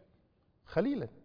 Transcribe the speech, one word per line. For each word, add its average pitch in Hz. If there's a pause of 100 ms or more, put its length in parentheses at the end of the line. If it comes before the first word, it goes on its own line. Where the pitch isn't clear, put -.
(640)
خليلاً. 202 (160)